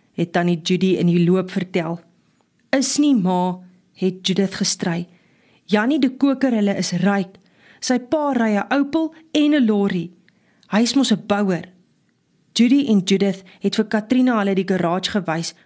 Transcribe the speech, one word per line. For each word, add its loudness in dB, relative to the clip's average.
het -4
Tannie 0
Judy 0
in 0
die 4
loop 0
vertel. -6
"Is 0
nie, 4
Ma," 0
het -4
Judith -2
gestry. -4
"Jannie 0
de 2
Koker, 0
hulle 0
is -4
ryk. -2
Sy -2
pa -2
ry 2
'n 0
Opel -2
en 2
'n 2
lorry. 0
Hy 0
is 0
mos 2
'n -2
bouer." -2
Judy 4
en 4
Judith 0
het -2
vir 0
Katrina 0
hulle 0
die -2
garage -2
gewys -4